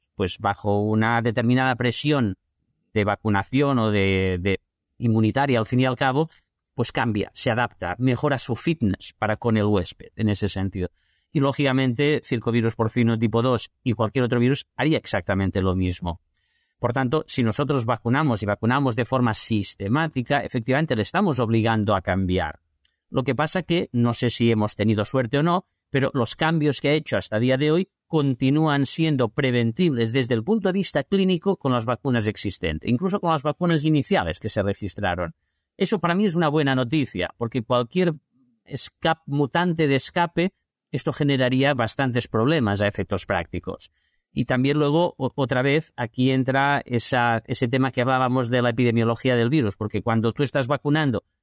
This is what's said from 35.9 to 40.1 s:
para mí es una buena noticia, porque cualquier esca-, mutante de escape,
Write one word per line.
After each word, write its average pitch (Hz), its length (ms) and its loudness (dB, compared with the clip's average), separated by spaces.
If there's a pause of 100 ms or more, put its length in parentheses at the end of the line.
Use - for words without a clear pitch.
para 170 160 0
mí 202 100 2
es 175 120 0
una 170 120 2
buena 139 280 2
noticia, 120 600 -2
porque 117 280 -4
cualquier 151 500 0 (500)
esca-, - 640 -4
mutante 160 640 0
de 139 80 4
escape, 170 580 -2 (380)